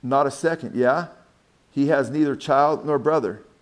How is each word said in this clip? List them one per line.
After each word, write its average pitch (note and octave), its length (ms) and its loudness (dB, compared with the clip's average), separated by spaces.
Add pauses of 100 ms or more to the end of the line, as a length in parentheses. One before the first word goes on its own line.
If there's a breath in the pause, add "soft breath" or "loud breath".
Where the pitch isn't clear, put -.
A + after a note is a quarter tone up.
not C3+ 240 2
a C3+ 40 0
second." D#3+ 440 -4
Yeah? C3 340 0 (640)
"He C#3 180 0
has C#3 220 0
neither C#3+ 260 0
child C#3+ 480 2
nor D3 140 0
brother B2 420 -2 (220)